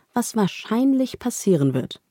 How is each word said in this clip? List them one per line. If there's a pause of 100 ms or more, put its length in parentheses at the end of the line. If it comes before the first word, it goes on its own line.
(140)
was
wahrscheinlich
passieren
wird. (100)